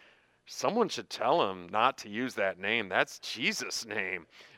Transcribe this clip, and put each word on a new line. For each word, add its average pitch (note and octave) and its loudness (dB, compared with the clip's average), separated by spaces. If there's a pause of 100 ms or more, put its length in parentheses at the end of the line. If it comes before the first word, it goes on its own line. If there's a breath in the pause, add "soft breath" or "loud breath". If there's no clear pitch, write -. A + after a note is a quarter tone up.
(440 soft breath)
"Someone F#3+ 0
should G#2+ -8
tell B2+ 2
him F2+ -8
not A#2 4
to A2 -12
use A2+ -4
that F#2+ 0
name. G2+ 0
That's B2 2
Jesus' B2 -4
name." F#2 -4 (320 soft breath)